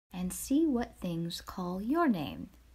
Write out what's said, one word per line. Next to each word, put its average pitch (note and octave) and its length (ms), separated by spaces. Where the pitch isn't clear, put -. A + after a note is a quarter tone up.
and F3+ 200
see D#4 340
what A#3+ 340
things E3+ 400
call F3+ 400
your D4+ 280
name. E3+ 400